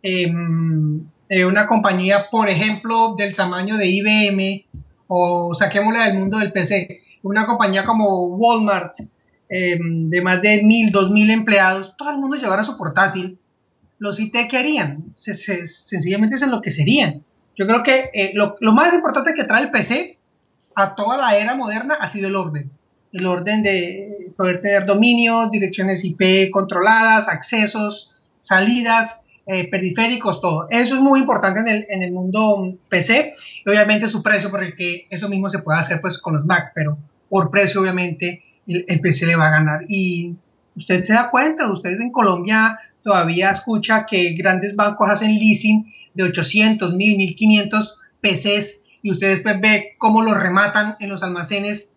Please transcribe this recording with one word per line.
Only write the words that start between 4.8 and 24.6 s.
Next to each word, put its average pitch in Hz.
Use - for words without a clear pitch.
o 175
saquémosla 214
del 196
mundo 196
del 202
P 180
C, 190
una 208
compañía 202
como 202
Walmart, 208
em, 170
de 175
más 180
de 208
mil, 214
dos 190
mil 214
empleados, 196
todo 285
el 294
mundo 269
llevara 214
su 262
portátil, 185
los 202
I 214
T 233
¿qué 262
harían? 180
Se, -
se, 180
sencillamente 196
se 262
enloquecerían. 220
Yo 196
creo 226
que, 262
eh, 196
lo, 202
lo 220
más 320
importante 311
que 302
trae 240
el -
P 208
C 320
a 196
toda 214
la 240
era 220
moderna 240
ha -
sido 196
el 196
orden. 151
El 185
orden 185
de 190
poder 180
tener 196